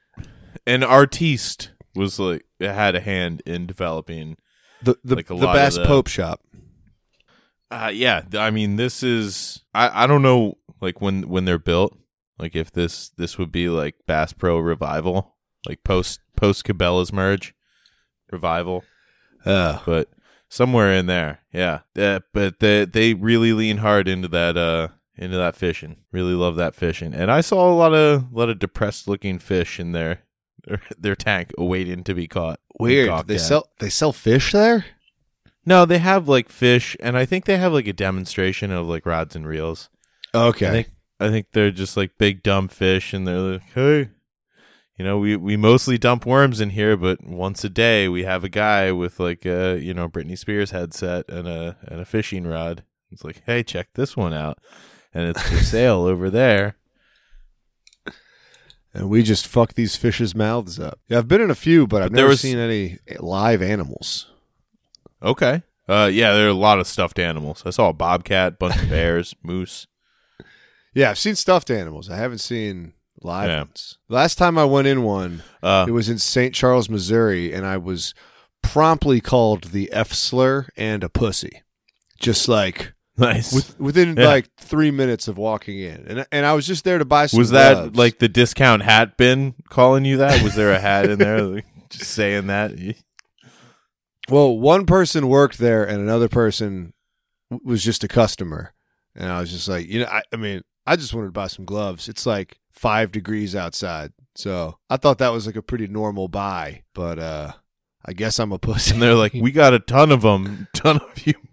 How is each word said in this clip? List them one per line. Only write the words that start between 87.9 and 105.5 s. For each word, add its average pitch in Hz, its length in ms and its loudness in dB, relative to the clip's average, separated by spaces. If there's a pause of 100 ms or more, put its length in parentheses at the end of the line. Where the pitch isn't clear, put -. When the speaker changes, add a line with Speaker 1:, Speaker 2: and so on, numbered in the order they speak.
Speaker 1:
like, 120 220 4
the 120 80 4
discount 117 560 4
hat 110 320 4
bin 131 400 2 (140)
calling 131 340 4
you 135 140 2
that? 135 260 4
Was 104 120 -2
there 104 180 4
a 92 80 2
hat 101 280 2
in 101 100 0
there, 107 220 2
Speaker 2:
<laughs> - 20 -2
Speaker 1:
like, 98 220 -6 (260)
just - 200 -12
saying 101 360 -2
that? 101 260 -2 (1600)
Speaker 2:
Well, 135 280 4
one 160 280 4
person 160 420 2
worked 139 300 4
there, 117 260 2
and 101 160 -4
another 110 300 0
person 101 640 -2 (580)
w-, 123 180 -10
was 110 140 -2
just 113 200 -2
a 104 40 -6
customer. 87 640 -2 (420)
And 90 160 -8
I 87 100 -6
was 87 100 -10
just 87 160 -10
like, 87 200 -6
you 104 120 -4
know, 120 80 -2
I, 107 140 -4 (100)
I 117 60 -8
mean, 101 240 -8 (260)
I 151 80 2
just 139 180 -8
wanted 110 140 -6
to 92 60 -12
buy 98 140 -6
some 92 180 -16
gloves. 98 420 -8
It's, - 180 -12
like, 104 340 -4 (120)
five 110 400 -2
degrees 101 440 -6
outside. 85 580 -8 (220)
So 87 440 -8 (100)
I 131 80 -2
thought 135 220 4
that 123 140 2
was, 113 120 -6
like, 107 120 -8